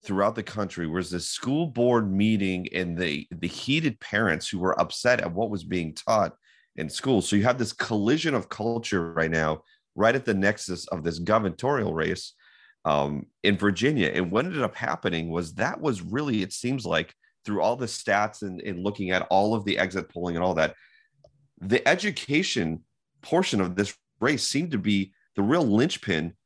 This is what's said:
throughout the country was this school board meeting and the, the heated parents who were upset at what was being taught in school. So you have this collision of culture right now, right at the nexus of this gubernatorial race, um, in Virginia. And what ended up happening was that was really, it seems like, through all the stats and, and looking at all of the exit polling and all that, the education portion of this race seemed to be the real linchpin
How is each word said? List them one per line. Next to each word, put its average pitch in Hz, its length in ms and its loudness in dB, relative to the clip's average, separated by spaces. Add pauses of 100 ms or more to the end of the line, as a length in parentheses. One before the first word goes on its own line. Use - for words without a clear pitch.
throughout 101 320 2
the 113 60 -6
country 92 440 -6
was 82 240 -4
this 87 180 -6
school 147 380 -2
board 117 440 2
meeting 95 640 2
and 87 240 -2
the, 76 360 -2
the 85 160 -6
heated 143 520 -2
parents 101 480 0
who 98 100 -6
were 90 220 2
upset 123 400 2
at 87 120 -4
what 82 180 -2
was 92 140 -6
being 82 280 -4
taught 104 420 0 (420)
in 80 120 -6
school. 131 320 2
So 104 160 0
you 98 60 6
have 123 160 4
this 113 140 -2
collision 127 600 0
of 113 160 -2
culture 107 640 -2
right 80 180 2
now, 78 320 0 (340)
right 113 180 6
at 131 100 -2
the 117 80 0
nexus 98 540 0
of 82 160 -6
this 80 160 -2
gubernatorial 107 760 0
race, 80 420 -4 (500)
um, 73 420 0 (160)
in 101 160 4
Virginia. 101 560 2
And 87 160 0
what 117 160 2
ended 165 160 -4
up 104 140 -4
happening 85 540 -2
was 82 240 -4
that 135 260 -4
was 123 200 -2
really, 113 420 -2
it 92 100 -6
seems 123 340 -4
like, 82 260 0 (320)
through 101 160 -2
all 110 160 2
the 131 100 -6
stats 107 560 0
and, 92 200 -8
and 90 200 -6
looking 101 280 -2
at 92 200 2
all 104 240 4
of 110 100 -2
the 101 140 0
exit 90 300 -2
polling 85 280 -4
and 85 80 0
all 92 100 2
that, 78 200 2 (840)
the 117 260 2
education 147 1000 0 (360)
portion 160 400 2
of 90 140 0
this 98 200 0 (260)
race 131 260 2
seemed 165 240 -2
to 131 80 -2
be 98 340 2 (220)
the 101 80 0
real 143 220 4
linchpin 101 680 0 (140)